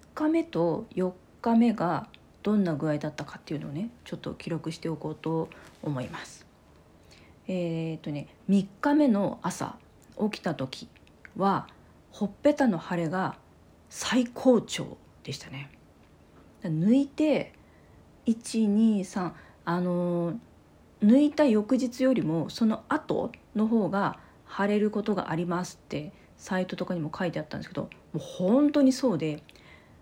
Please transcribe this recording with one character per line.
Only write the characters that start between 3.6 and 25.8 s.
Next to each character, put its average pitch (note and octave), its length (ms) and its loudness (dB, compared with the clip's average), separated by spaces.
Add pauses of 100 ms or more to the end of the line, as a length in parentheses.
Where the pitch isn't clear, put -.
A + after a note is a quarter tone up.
を D3+ 60 -10
ね、 G3+ 160 -6 (160)
ち - 80 -10
ょ - 40 -6
っ - 40 -16
と - 120 -8
記 - 160 -12
録 D#3+ 220 -4
し D#3+ 60 -12
て - 100 -10
お D#3+ 80 -4
こ D3+ 140 -8
う D#3 60 -8
と D#3+ 340 -4 (340)
思 D3 160 -4
い A#2+ 80 -6
ま - 160 -12
す。 - 240 -20 (1000)
え E3 500 -4
ー - 20 -12
と D#3+ 120 -10
ね、 D3 180 -8 (200)
三 G3 220 2 (100)
日 D4 140 2
目 D4 160 6
の G3+ 320 0
朝、 - 340 -6 (420)
起 G#3 220 -2
き - 20 -18
た E3 140 -4
時 - 320 -10 (480)
は、 F#3 320 0 (420)
ほ - 180 -6
っ - 40 -8 (100)
ぺ D4 120 6
た C#4+ 160 2
の E3+ 100 0
腫 - 160 -6
れ E3 140 -2
が F3+ 280 -2 (520)
最 - 380 0
高 A#3+ 380 4
潮 - 320 -10 (260)
で - 100 -12
し - 60 -12
た - 100 -18
ね。 C#3 200 -12 (920)
抜 E3+ 300 2
い C#4 140 4
て、 D4+ 440 0 (760)
一、 A3+ 400 0
二、 G#3 380 2
三、 F3+ 320 -6 (300)
あ F3 160 0
の F3 520 0
ー、 A3+ 40 -6 (640)
抜 A3+ 160 8
い D4 140 6
た D4+ 100 4
翌 G#3+ 320 4
日 B3 260 -2
よ C4 120 4
り A#3 80 2
も、 - 280 -2
そ - 160 0
の A3 220 0
後 - 460 -2 (240)
の A3 100 2
方 A3 220 2
が F#3+ 300 -2 (300)
腫 G3+ 200 0
れ G#3 100 2
る G#3 100 2
こ G#3 140 -2
と G#3 120 0
が - 160 -4
あ E3 40 -2
り E3+ 100 -2
ま F3 200 -2
す - 180 -16